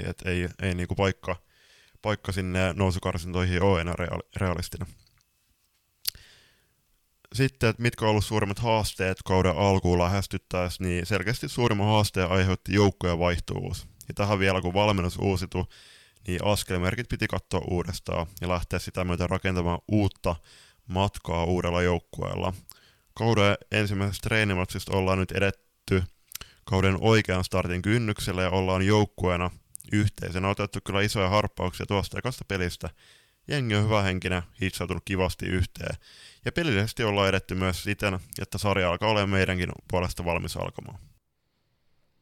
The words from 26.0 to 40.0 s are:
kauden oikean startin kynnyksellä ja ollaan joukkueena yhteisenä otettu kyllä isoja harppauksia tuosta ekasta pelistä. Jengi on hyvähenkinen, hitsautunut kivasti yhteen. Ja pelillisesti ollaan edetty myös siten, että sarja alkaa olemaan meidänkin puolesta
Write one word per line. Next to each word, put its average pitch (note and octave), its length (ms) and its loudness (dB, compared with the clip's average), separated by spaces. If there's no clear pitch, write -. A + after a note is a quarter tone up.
kauden F#2+ 360 2
oikean G2+ 440 2
startin F2+ 380 -2
kynnyksellä G#2 600 -2
ja F2+ 80 0
ollaan F#2 360 2
joukkueena F2+ 640 2
yhteisenä F#2+ 560 0
otettu G2+ 360 -4
kyllä G2 160 0
isoja G2+ 280 2
harppauksia F#2+ 580 0
tuosta G2 320 -2
ekasta - 300 -8
pelistä. F2+ 420 -4
Jengi B2 280 0
on G#2 80 4
hyvähenkinen, F#2 580 2
hitsautunut F2+ 440 -4
kivasti F#2 420 -2
yhteen. F2+ 500 -4
Ja B2 80 -4
pelillisesti E3+ 520 0
ollaan G2+ 240 4
edetty F#2+ 260 0
myös F#2 280 0
siten, G2 380 -2
että F#2+ 160 -8
sarja F#2+ 320 2
alkaa G#2+ 200 2
olemaan G2+ 200 2
meidänkin F2+ 380 2
puolesta F2+ 340 -2